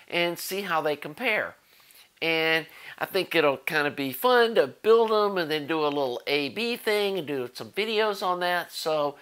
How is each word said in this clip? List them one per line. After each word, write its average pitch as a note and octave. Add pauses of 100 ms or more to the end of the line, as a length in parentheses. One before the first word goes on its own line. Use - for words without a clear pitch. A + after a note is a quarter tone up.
and F3
see G3
how E3
they D3+
compare. D#3 (640)
And D#3+ (320)
I D#3+
think F#3
it'll D3
kind D3+
of C3+
be C3+
fun A#3
to D#3
build A3
'em G#3
and E3
then D3+
do D#3
a D3
little C#3
A C#3+
B A#3
thing G#3
and D3+
do C3
some A2
videos G#3+
on F3+
that. F3
So D#3